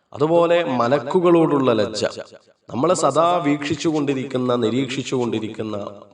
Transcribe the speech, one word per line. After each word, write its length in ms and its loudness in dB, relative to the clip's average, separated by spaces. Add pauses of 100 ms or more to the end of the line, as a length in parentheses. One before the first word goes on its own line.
(140)
അതുപോലെ 500 2
മലക്കുകളോടുള്ള 1080 2
ലജ്ജ, 340 0 (640)
നമ്മളെ 240 0
സദാ 440 2
വീക്ഷിച്ചുകൊണ്ടിരിക്കുന്ന, 1200 -2
നിരീക്ഷിച്ചുകൊണ്ടിരിക്കുന്ന 1400 -4 (220)